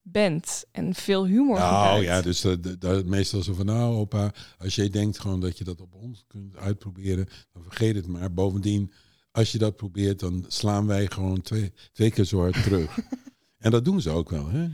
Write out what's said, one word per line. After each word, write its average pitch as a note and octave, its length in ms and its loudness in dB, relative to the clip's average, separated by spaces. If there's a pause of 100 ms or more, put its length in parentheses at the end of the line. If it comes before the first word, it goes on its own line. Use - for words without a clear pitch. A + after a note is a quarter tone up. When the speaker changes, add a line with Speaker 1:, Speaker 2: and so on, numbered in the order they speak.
Speaker 1:
bent F3+ 680 -2
en F3+ 220 -4
veel F#3+ 320 0
humor A3+ 320 4
Speaker 2:
Nou, G2 180 4
Speaker 1:
gebruikt? G2+ 300 6
Speaker 2:
ja, F2+ 160 2
dus F2 200 -2
de, F#2 180 2
de, F2+ 180 -8
de, F#2 280 0
meestal G2 380 0
zo F#2 100 -4
van, F#2+ 120 -2
"Nou, A#2 300 0
opa, G#2 380 0 (240)
als F#2 180 -6
jij G#2 140 2
denkt G#2 300 0
gewoon F#2 200 -4
dat F2+ 180 -4
je G2+ 60 -10
dat F2+ 180 -10
op F2+ 140 -20
ons A2 320 -18
kunt G2 300 -18
uitproberen, F#2+ 720 -4 (260)
dan E2+ 100 -20
vergeet A2 320 0
het F2+ 120 -4
maar. F2+ 260 -6
Bovendien, G2 580 0 (400)
als A2 200 2
je A2+ 60 -4
dat G#2+ 180 0
probeert, G2 440 -2
dan F2+ 280 -4
slaan G#2 400 0
wij G2+ 200 0
gewoon F#2 340 -2
twee, G#2 320 -4 (180)
twee A2 200 2
keer G2+ 140 2
zo F#2+ 140 0
hard F2+ 240 2
terug." F2+ 360 0
Speaker 1:
<laughs> - 20 -6 (600)
Speaker 2:
En A2+ 80 4
dat A#2+ 140 4
doen F#3+ 160 2
ze E2+ 80 -2
ook D#2+ 200 0
wel, D2+ 200 -4
hè? D#3+ 240 -2